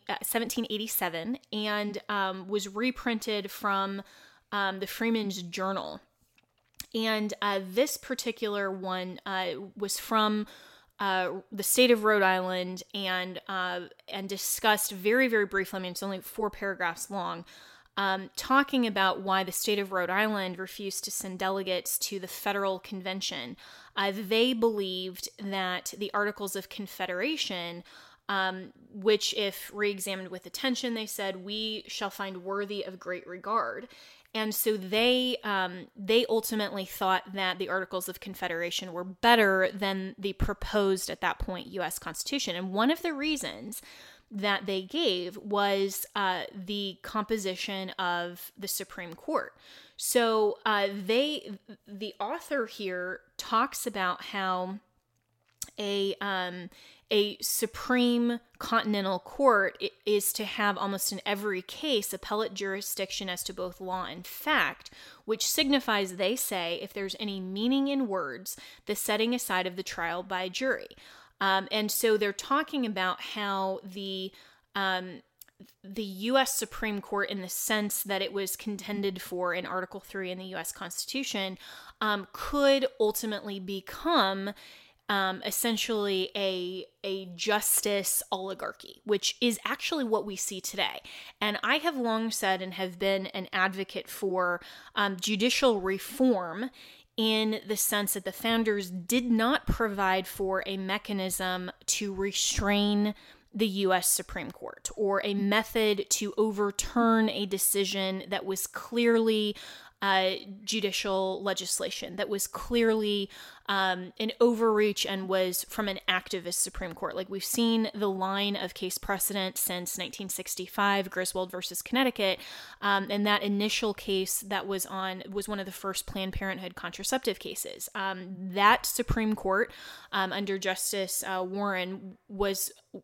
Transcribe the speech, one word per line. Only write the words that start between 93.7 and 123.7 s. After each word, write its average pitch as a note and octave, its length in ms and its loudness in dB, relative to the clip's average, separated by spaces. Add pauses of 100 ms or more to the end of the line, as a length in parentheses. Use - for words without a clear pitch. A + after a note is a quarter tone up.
for, F3+ 520 0 (340)
um, G3 240 2
judicial G#3+ 600 4
reform G3 920 0 (460)
in A3 480 2
the G#3 120 -2
sense G3+ 380 0
that F#3+ 100 -6
the F#3+ 60 -4
founders A3 580 2
did A#3 420 2
not A#3 360 4
provide F#3+ 600 2
for F#3+ 380 -2
a G3 100 -4
mechanism F#3+ 960 -2 (140)
to G3+ 280 -2
restrain G3+ 1000 2 (400)
the A3 140 2
U F#3+ 260 2
S F3+ 160 4
Supreme - 400 -2
Court - 480 -12
or G3 260 4
a G3+ 120 0
method G#3 720 2
to G#3 260 0
overturn A3 920 4
a G3+ 160 -2
decision F#3+ 800 0
that F#3+ 160 -2
was F#3+ 240 -2
clearly, A3+ 880 4 (460)
uh, F#3+ 300 4 (320)
judicial F#3+ 800 0
legislation, F#3 760 -2
that G#3 100 -2
was G3 200 -2
clearly, A3 840 2 (380)
um, F#3 520 0
an A3 200 0
overreach A3 680 6
and F#3+ 200 -2
was F#3 400 2
from G#3 200 -2
an F#3+ 200 -4
activist F3+ 480 -2
Supreme F3+ 380 -4
Court. - 220 -6
Like, F#3+ 140 -4
we've F#3+ 140 -4
seen A3+ 520 2
the G3+ 140 2
line G3 460 0
of - 200 -4
case F#3 240 -4
precedent F#3+ 580 -2
since F3+ 400 -4
nineteen F3+ 320 -8
sixty-five, G3 800 0
Griswold F#3 400 -2
versus - 320 -6
Connecticut, A#3 580 2 (440)
um, G3 260 2
and G#3 160 2
that G#3 160 4
initial G3+ 540 0